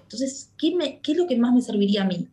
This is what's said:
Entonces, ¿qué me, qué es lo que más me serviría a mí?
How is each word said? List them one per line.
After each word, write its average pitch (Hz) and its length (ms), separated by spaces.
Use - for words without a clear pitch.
Entonces, - 540
¿qué 330 180
me, 311 260
qué 294 100
es 339 60
lo 349 100
que 247 100
más 240 160
me 247 80
serviría 202 420
a 196 40
mí? 170 260